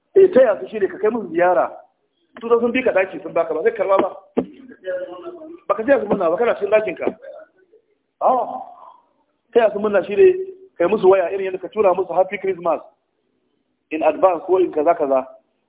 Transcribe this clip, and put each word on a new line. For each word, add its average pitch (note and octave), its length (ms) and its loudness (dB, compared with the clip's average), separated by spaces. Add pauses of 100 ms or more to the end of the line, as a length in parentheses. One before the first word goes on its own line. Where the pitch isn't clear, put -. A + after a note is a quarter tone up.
(160)
Eh, G4 180 8
taya A3 260 4
su - 80 -12
shi G#3+ 120 -10
ne F#3+ 80 0
ka E3+ 100 -10
kai G#3+ 120 -2
musu A3 220 -4
ziyara. E3+ 380 2 (720)
Su A#3 80 -8
da A#3 100 4
sun A#3+ 120 0
bi B3+ 120 -2
ka D#3 80 0
ɗaki F#3+ 300 -2
sun D#3+ 120 -12
baka, D#3+ 200 -2
ba D#3 100 -6
sai - 100 0
karɓa F#3+ 280 0
ba. F#3+ 80 -2 (1600)
Ba - 80 -2
ka A3 80 -6
taya B3+ 180 4
su G3+ 60 -6
murna G3 220 -2
ba, E3+ 80 0
kana A#3 180 0
cikin G3+ 160 -6
ɗakinka. G#3+ 340 0 (1160)
A'a. A#3 400 -2 (920)
Taya A3+ 180 4
su G3+ 80 -6
murna G3+ 240 0
shi G3+ 120 -8
ne F#3+ 180 8 (440)
kai F3 100 0
musu F#3+ 220 2
waya F#3 220 4
irin F#3+ 140 -4
yadda F#3 160 -8
ka F3 80 -10
tura G3+ 240 2
musu F3+ 200 -4
Happy F#3 240 0
Christmas E3+ 440 -4 (1080)
in D#3 120 -6
advance D#3 420 2
ko F#3 140 0
in E3+ 120 0
kaza E3 240 0
kaza. C3+ 300 -2 (440)